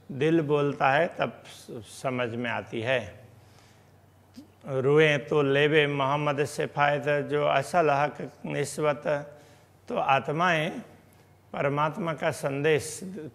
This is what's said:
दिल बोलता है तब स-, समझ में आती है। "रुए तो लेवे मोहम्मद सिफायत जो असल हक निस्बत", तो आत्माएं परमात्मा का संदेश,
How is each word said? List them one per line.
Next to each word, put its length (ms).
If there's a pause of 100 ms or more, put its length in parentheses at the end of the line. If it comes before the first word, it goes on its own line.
(120)
दिल 300
बोलता 500
है 160
तब 380
स-, 580
समझ 320
में 140
आती 320
है। 380 (1500)
"रुए 500
तो 240
लेवे 460
मोहम्मद 580
सिफायत 800
जो 200
असल 440
हक 420 (140)
निस्बत", 580 (840)
तो 100
आत्माएं 840 (760)
परमात्मा 600
का 180
संदेश, 680 (360)